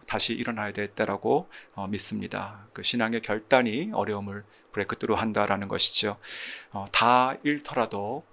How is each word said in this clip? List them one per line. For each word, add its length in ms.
다시 260
일어나야 380
될 160
때라고, 640
어, 120
믿습니다. 880
그 80
신앙의 400
결단이 720
어려움을 500
브레이크스루 440
한다라는 520
것이죠. 500
어, 200
다 520
잃더라도, 880